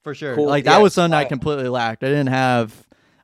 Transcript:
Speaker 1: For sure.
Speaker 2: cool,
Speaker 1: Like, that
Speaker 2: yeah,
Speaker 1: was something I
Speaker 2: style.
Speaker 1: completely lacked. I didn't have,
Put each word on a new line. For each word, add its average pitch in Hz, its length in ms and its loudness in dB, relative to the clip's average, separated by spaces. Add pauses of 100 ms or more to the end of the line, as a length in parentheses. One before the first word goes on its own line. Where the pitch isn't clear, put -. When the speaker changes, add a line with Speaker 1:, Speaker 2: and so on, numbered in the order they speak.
Speaker 1:
For 151 120 -12
sure. 139 200 -8
Speaker 2:
cool, 147 120 0
Speaker 1:
Like, 147 180 0
that 151 140 6
Speaker 2:
yeah, 214 40 6
Speaker 1:
was 196 100 4
something 170 220 0
I 151 80 2
Speaker 2:
style. 131 60 -6
Speaker 1:
completely 139 400 -4
lacked. 117 360 -4
I 135 40 -2
didn't 143 200 0
have, 127 580 -2 (380)